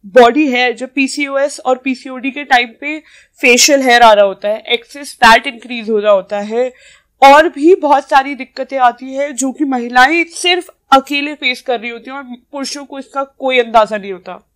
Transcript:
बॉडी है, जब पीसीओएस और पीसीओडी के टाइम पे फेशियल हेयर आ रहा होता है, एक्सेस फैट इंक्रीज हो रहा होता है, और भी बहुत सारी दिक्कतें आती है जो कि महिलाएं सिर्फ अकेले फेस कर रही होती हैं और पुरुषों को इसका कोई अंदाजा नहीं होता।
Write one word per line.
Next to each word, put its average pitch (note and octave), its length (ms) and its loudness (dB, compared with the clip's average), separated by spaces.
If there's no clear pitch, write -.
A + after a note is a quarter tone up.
बॉडी A#3+ 460 2
है, B3 220 -2
जब B3+ 200 -12
पीसीओएस C#4 640 -4
और B3+ 180 -2
पीसीओडी B3+ 540 -8
के C#4+ 120 -12
टाइम B3 240 0
पे D4 320 -12
फेशियल C4+ 400 2
हेयर A#3+ 200 4
आ A3 120 8
रहा G3+ 120 4
होता G3 240 -4
है, A3 100 -4
एक्सेस B3+ 540 -10
फैट A#3+ 340 2
इंक्रीज A#3 420 -12
हो G#3+ 100 0
रहा G#3 140 2
होता G3 260 -2
है, A#3 340 -4
और D4 260 6
भी D#4+ 260 4
बहुत C#4+ 340 0
सारी C#4 260 0
दिक्कतें C4 420 -10
आती B3+ 360 0
है C#4+ 200 -6
जो B3+ 180 -4
कि D4 140 -4
महिलाएं B3+ 600 0
सिर्फ F4+ 420 -4
अकेले C#4+ 400 -2
फेस C4 280 -6
कर A#3+ 180 -4
रही A#3 100 -10
होती A#3 220 -14
हैं C#4 60 -14
और C#4 60 -14
पुरुषों C#4 640 -12
को C#4 140 -14
इसका C4+ 240 -8
कोई C4 360 -2
अंदाजा A3 380 0
नहीं G3 140 -12
होता। F3+ 440 -18